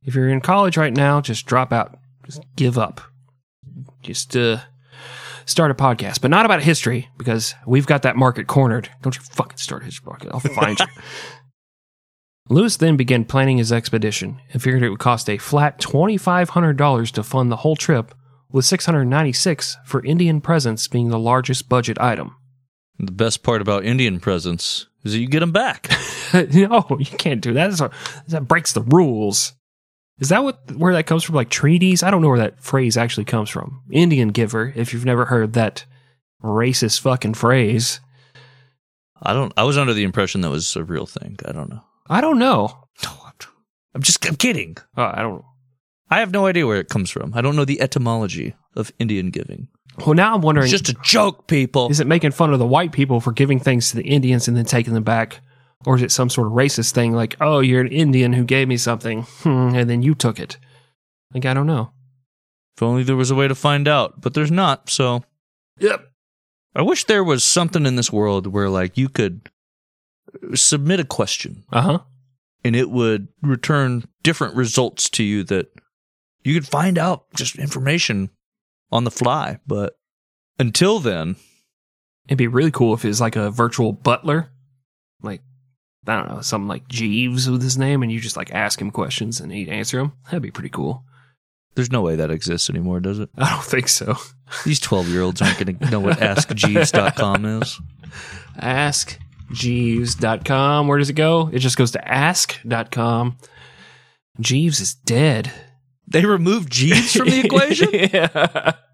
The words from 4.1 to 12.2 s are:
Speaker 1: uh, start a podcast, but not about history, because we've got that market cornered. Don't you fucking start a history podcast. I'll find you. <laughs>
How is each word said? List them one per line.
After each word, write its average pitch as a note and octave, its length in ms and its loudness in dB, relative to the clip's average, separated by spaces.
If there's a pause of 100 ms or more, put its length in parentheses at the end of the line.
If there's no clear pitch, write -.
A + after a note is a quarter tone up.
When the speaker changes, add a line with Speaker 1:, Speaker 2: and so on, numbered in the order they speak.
Speaker 1:
uh, A#2 220 2 (880)
start D#3+ 260 2
a C3 40 0
podcast, A#2+ 460 0
but B2+ 100 2
not G3 140 6
about F#3+ 180 2
history, C#3 460 0 (100)
because A2+ 360 0 (120)
we've C3 200 4
got C#3+ 160 2
that B2+ 140 2
market B2 300 2
cornered. B2 420 2 (140)
Don't C3 140 -4
you - 60 -18
fucking - 360 -8
start - 240 -10
a B2+ 40 -14
history - 260 -16
podcast. - 200 -16
I'll B2+ 80 -8
find C#3 380 -2
you. - 120 0
<laughs> - 1600 -20